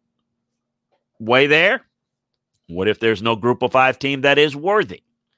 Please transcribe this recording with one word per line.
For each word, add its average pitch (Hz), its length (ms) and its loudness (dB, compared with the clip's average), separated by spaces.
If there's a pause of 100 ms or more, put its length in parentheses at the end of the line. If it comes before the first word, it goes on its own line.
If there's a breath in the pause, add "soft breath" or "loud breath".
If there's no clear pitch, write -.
(1200)
way 127 300 2
there? 175 360 0 (840)
What 90 200 -4
if 107 120 -2
there's 110 200 0
no 113 160 -2
group 120 260 -2
of 123 100 -2
five 131 260 2
team 139 240 -6
that 139 160 2
is 147 180 2
worthy? 165 460 -4 (360)